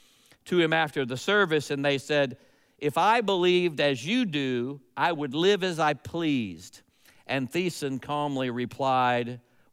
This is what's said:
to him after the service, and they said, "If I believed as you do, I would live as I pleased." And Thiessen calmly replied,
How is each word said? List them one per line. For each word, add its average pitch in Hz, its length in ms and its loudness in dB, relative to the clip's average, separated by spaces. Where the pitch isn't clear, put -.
to 180 120 2
him 160 140 4
after 156 320 0
the 127 120 -4
service, 175 540 2
and 139 140 -2
they 143 140 2
said, 139 380 0
"If 147 200 -2
I 214 220 4
believed 180 600 2
as 139 260 0
you 240 180 0
do, 139 560 -2
I 160 160 0
would 143 220 -4
live 185 300 2
as 170 140 -2
I 151 160 2
pleased." 131 880 -4
And 131 240 -4
Thiessen 147 500 -4
calmly 143 500 -4
replied, 123 920 -2